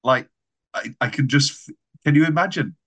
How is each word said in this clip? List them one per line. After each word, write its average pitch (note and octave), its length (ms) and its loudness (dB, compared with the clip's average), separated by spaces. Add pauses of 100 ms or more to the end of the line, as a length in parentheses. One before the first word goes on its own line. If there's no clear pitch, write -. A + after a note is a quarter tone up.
Like, B2+ 260 0 (440)
I, - 280 -10
I B2 80 -2
can C#3 180 -2
just, - 440 -2 (340)
can D3 100 2
you D#3 100 6
imagine E3 500 -2 (120)